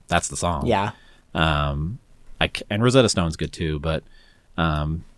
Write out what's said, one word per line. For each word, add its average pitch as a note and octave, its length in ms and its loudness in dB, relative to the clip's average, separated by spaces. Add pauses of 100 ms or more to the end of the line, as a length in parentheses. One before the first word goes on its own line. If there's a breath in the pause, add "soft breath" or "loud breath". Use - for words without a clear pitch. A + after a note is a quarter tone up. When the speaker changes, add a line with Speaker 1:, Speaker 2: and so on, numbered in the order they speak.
Speaker 1:
that's E2+ 220 0
the - 80 -8
song. E2 280 -2
Speaker 2:
Yeah. G#2 260 2 (420 soft breath)
Speaker 1:
Um, D#2 680 0 (400)
I D#2+ 160 2
c-, - 140 -10
and G#2 120 0
Rosetta B2 280 6
Stone's E2 260 0
good D2+ 160 -6
too, D#2 280 -4
but, D#2 260 -2 (500 soft breath)
um, D#2 480 0 (140)